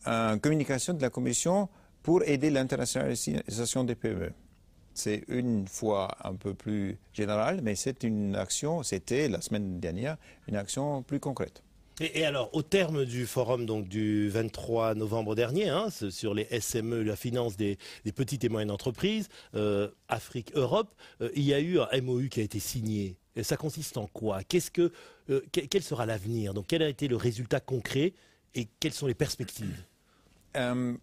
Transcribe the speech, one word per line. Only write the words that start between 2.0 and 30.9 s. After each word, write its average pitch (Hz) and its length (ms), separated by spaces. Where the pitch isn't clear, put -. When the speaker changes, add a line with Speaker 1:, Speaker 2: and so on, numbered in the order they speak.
Speaker 1:
pour 175 200
aider 147 280
l'internationalisation 131 1300
des 117 100
P 113 140
M 95 140
E. 82 80
C'est - 340
une 120 400
fois 98 560
un 101 120
peu 98 180
plus 101 440
général, 107 480
mais 107 140
c'est - 280
une 104 320
action, 143 460
c'était 123 460
la 90 140
semaine 98 380
dernière, 98 380
une 110 80
action 131 480
plus 143 160
concrète. - 440
Speaker 2:
Et, 156 200
et 160 60
alors, 139 280
au 156 80
terme 160 420
du 123 220
forum 120 400
donc, 107 240
du 107 400
vingt-trois 113 640
novembre 110 400
dernier, 131 320
hein, 185 220
ce, 107 220
sur 101 220
les 104 160
S 117 260
M 113 180
E, 117 100
la 107 140
finance 120 400
des, 101 200
des 107 80
petites 135 320
et 113 40
moyennes 107 220
entreprises, 185 560
euh, 104 340
Afrique-Europe, 131 840
euh, 117 140
il 143 80
y 139 100
a 139 60
eu 165 200
un 113 120
M 127 160
O 123 140
U 135 80
qui 120 100
a 107 40
été 104 160
signé. 107 580
Et 117 80
ça 139 140
consiste 151 400
en 104 100
quoi ? 98 360
Qu'est-ce - 280
que, 175 220
euh, 135 120
que-, 156 160
quel 190 160
sera 120 220
l'avenir ? 107 480
Donc, 101 140
quel 165 160
a 156 40
été 143 220
le 120 80
résultat 120 420
concret 135 540
et 120 160
quelles 156 140
sont 147 140
les 123 60
perspectives ? 101 720
Speaker 1:
Euh, 123 480